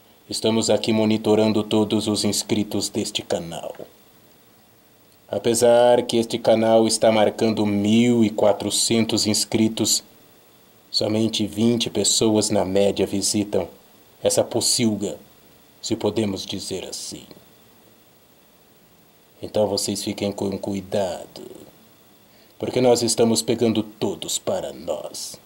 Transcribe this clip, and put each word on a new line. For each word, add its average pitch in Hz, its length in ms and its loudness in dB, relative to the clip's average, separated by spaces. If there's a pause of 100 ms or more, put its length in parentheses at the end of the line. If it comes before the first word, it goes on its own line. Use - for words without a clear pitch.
(280)
Estamos 110 400 0
aqui 110 240 2
monitorando 107 680 2
todos 107 460 0
os 104 180 0
inscritos 101 640 -2
deste - 320 -6
canal. - 520 -8 (1600)
Apesar 120 720 4
que 117 160 -2
este 117 180 -2
canal 113 500 4
está 113 240 2
marcando 107 540 2
mil 110 580 4
e 107 60 4
quatrocentos 107 960 0
inscritos, 110 800 0 (840)
somente 110 560 -2
vinte 113 420 0
pessoas 107 640 2
na 98 140 2
média 98 420 0
visitam 98 640 -2 (520)
essa 104 220 2
pocilga, 104 720 -2 (640)
se - 140 -6
podemos 104 500 -2
dizer 92 400 -10
assim. - 380 -12 (2250)
Então 104 280 0
vocês 98 340 -4
fiquem 101 300 -4
com 98 260 -4
cuidado, 95 840 -6 (1160)
porque 113 220 -2
nós 123 200 6
estamos 113 400 2
pegando 113 440 0
todos - 520 -6
para 110 360 -6
nós. - 720 -10